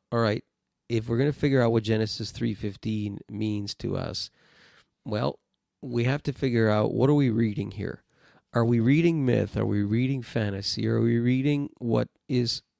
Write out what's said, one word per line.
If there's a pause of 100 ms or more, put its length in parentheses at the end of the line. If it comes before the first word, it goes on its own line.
(100)
all
right, (460)
if
we're
gonna
figure
out
what
Genesis
three
fifteen (100)
means
to
us, (760)
well, (420)
we
have
to
figure
out,
what
are
we
reading
here? (520)
Are
we
reading
myth?
Are
we
reading
fantasy?
Are
we
reading (100)
what (200)
is (180)